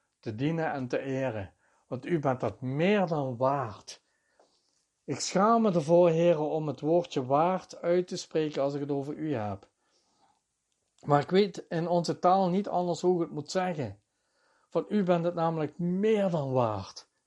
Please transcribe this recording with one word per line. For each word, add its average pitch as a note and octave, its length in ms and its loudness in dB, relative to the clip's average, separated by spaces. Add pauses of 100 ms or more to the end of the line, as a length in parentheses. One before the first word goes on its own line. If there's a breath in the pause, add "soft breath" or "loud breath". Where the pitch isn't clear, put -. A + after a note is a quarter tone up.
(200)
te A2+ 160 -8
dienen D#3 360 -2
en C3 160 -6
te C3 120 -2
eren. C3 540 -4 (340)
Want B2 180 -8
u E3+ 140 0
bent C3+ 200 0
dat G#2+ 220 -4
meer E3+ 460 2
dan C#3 300 -4
waard. C3 640 -4 (1000)
Ik - 160 -8
schaam A3+ 420 2
me A3 100 2
ervoor, E3+ 380 6
Heere, E3 320 4
om D#3 260 -2
het C3 120 -6
woordje D#3 460 0
waard D#3+ 560 0
uit F3+ 260 2
te F#3 100 -8
spreken D#3 440 -2
als C#3+ 120 0
ik D3 60 -4
het C#3+ 120 -4
over C#3 220 -4
u D3+ 200 -4
heb. G#2 340 -6 (1400)
Maar C#3+ 160 4
ik - 80 -6
weet F#3+ 400 0
in E3+ 180 -2
onze E3+ 320 0
taal F#3 300 4
niet G3 180 -2
anders F3 340 -2
hoe F3+ 140 2
ik E3 60 -2
het D#3+ 100 -4
moet D3 200 -10
zeggen. D#3 480 -4 (720)
Van E3 200 -2
u G#3 140 0
bent F3 220 2
het F3 80 -2
namelijk D#3+ 440 -2
meer G3 520 0
dan C#3+ 220 -2
waard. G#2+ 560 -2 (200)